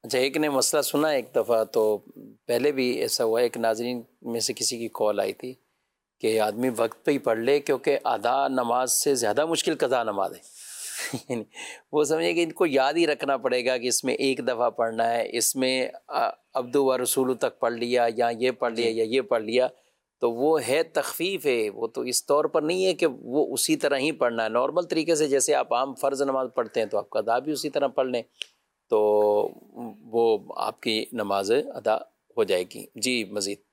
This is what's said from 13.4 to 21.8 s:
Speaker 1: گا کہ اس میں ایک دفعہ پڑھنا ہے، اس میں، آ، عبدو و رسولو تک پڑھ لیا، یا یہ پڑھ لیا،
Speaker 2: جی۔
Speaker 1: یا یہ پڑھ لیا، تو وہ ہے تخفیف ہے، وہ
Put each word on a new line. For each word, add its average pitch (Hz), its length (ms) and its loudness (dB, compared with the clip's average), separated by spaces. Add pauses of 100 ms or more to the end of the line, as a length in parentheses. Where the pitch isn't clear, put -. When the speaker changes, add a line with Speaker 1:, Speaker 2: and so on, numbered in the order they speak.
Speaker 1:
گا 127 120 2
کہ 123 100 -4
اس 117 160 0
میں 131 100 0
ایک 127 340 0
دفعہ 120 220 0
پڑھنا 113 400 0
ہے، 117 220 0
اس 113 240 -2
میں، 131 320 0 (200)
آ، 135 220 -2 (240)
عبدو 131 320 0
و 131 120 4
رسولو 127 360 0
تک 123 260 -2
پڑھ 117 140 0
لیا، 120 420 2
یا 117 140 2 (100)
یہ 127 120 2
پڑھ 117 220 -2
لیا، 117 180 0
Speaker 2:
جی۔ 113 60 -2
Speaker 1:
یا 113 60 2
یہ 123 180 2
پڑھ 117 220 0
لیا، 113 240 2 (520)
تو 120 120 2
وہ 135 360 2
ہے 151 160 2
تخفیف 160 640 -4
ہے، 117 240 2
وہ 110 180 -6